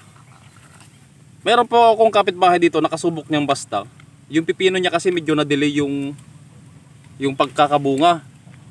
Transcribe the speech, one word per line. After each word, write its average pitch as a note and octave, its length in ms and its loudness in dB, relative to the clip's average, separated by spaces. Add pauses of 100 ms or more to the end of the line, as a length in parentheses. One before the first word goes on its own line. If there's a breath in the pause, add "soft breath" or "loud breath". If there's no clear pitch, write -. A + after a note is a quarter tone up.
(1500)
meron A#3 240 0
po A#3 80 2 (160)
akong A3 160 2
kapitbahay F#3 480 2
dito, E3 240 0
nakasubok D#3+ 480 -4
niyang D3 160 -2
Basta. A2+ 400 -4 (400)
Yung D#3 160 -2
pipino F#3 320 -2
niya F3+ 160 -2
kasi F3+ 240 2
medyo D#3 240 -2
na-delay D3 400 0
yung, C#3 320 -4 (1040)
yung C3+ 240 -6
pagkakabunga. C#3+ 880 0 (440)